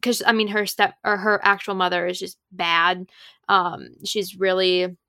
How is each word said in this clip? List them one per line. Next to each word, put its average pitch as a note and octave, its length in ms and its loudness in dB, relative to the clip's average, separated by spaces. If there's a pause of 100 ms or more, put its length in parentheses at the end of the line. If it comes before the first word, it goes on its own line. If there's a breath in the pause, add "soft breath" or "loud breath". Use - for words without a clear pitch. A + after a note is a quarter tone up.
'cause, B3 220 -2
I A3+ 80 4
mean, A3 160 2
her G#3 180 -2
step, - 280 0 (100)
or G#3 120 0
her G3+ 280 0
actual G3+ 300 2
mother F3+ 320 0
is F3+ 140 -4
just F#3 180 -12 (140)
bad. F3 540 0 (420 loud breath)
Um, F3 400 0 (160)
she's F#3+ 320 -4
really F#3 600 2 (120)